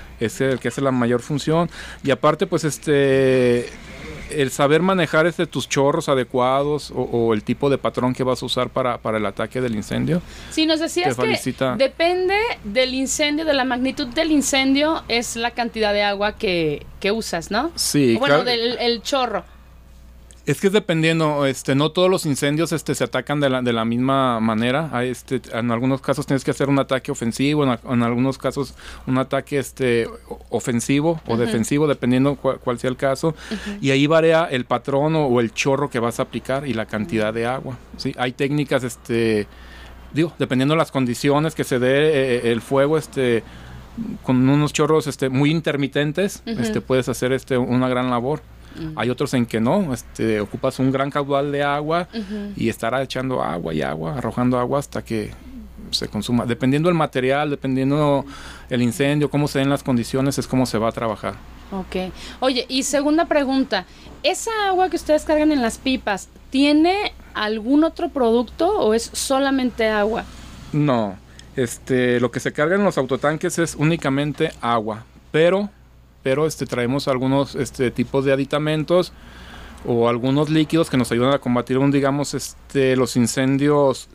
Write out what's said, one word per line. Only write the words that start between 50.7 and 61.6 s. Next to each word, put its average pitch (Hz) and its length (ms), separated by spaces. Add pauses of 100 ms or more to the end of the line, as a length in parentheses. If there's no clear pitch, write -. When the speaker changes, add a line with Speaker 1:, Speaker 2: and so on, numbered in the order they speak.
Speaker 1:
un 131 140
gran 135 180
caudal 143 400
de 143 140
agua 151 500
Speaker 2:
Ujú. 202 400
Speaker 1:
y 113 140
estar 113 340
echando 131 400
agua 85 320
y 156 80
agua, 156 360
arrojando 123 400
agua 127 200
hasta - 240
que 110 300 (580)
se - 160
consuma. 113 380
Dependiendo 135 440
el 175 60
material, 143 560
dependiendo 139 760 (440)
el 123 140
incendio, 139 480
cómo 147 180
se 143 120
den 139 100
las 143 120
condiciones, 131 560
es 123 80
cómo 131 200
se 117 120
va 113 120
a - 20
trabajar. 104 420 (380)